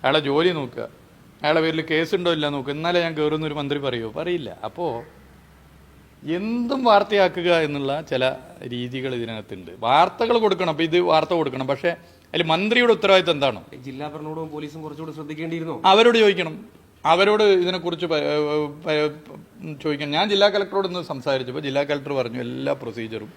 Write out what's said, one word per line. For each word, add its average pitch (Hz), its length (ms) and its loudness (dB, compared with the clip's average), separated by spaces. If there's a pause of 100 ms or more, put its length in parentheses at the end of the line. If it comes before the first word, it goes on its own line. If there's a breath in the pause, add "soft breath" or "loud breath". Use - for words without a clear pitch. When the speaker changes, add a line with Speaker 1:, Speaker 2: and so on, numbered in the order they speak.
Speaker 1:
അയാളെ 143 260 2
ജോലി 165 300 2
നോക്കുക, 117 260 -8 (560)
അയാളെ 156 240 2
പേരിൽ 160 160 -2 (100)
കേസുണ്ടോ 170 460 0
ഇല്ല 151 80 -2 (100)
നോക്കുക, 139 220 -6
എന്നാലേ 175 280 0
ഞാൻ 165 120 -4
കയറുമെന്ന് 156 340 0
ഒരു 147 100 -6
മന്ത്രി 143 260 -2
പറയുമോ? 113 240 -4 (100)
പറയില്ല. 170 280 -4 (180)
അപ്പോൾ 170 240 -6 (1500)
എന്തും 240 520 -2
വാർത്തയാക്കുക 196 600 4 (160)
എന്നുള്ള 143 260 -4 (200)
ചില 127 120 0 (500)
രീതികൾ 127 440 -6
ഇതിനകത്തുണ്ട്. 110 540 -10 (140)
വാർത്തകൾ 185 580 4
കൊടുക്കണം, 185 300 0
അപ്പോൾ 156 160 0
ഇത് 160 60 0 (140)
വാർത്ത 156 300 4
കൊടുക്കണം, 135 320 -2
പക്ഷേ 156 180 0 (400 soft breath)
അതിൽ 165 220 -2
മന്ത്രിയുടെ 220 460 4
ഉത്തരവാദിത്തം 185 400 4
എന്താണ്? 131 220 0 (280)
Speaker 2:
ജില്ലാ 135 260 -10
ഭരണകൂടവും 156 400 -10
പോലീസും 151 320 -12
കുറച്ചുകൂടി 151 320 -12
ശ്രദ്ധിക്കേണ്ടിയിരുന്നോ? 160 580 -8 (180)
Speaker 1:
അവരോട് 226 300 8
ചോദിക്കണം, 175 320 2 (580)
അവരോട് 208 320 4 (200)
ഇതിനെക്കുറിച്ച് 175 480 -4
പ-, 147 100 0 (640)
പ-, 156 100 0 (880)
ചോദിക്കണം. 147 340 -4
ഞാൻ 185 160 2
ജില്ലാ 202 220 6
കളക്ടറോട് 196 360 -2
ഇന്ന് 180 200 -6
സംസാരിച്ചപ്പോൾ 135 580 -4
ജില്ലാ 139 220 0
കളക്ടർ 143 300 -4
പറഞ്ഞു 120 260 -4
എല്ലാ 131 340 -4
പ്രൊസീജിയറും 113 560 -10